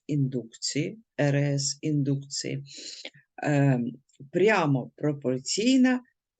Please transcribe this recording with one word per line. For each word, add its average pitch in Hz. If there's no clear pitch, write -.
індукції, 139
Р 143
С 143
індукції, 139
е, 139
прямо 170
пропорційна 202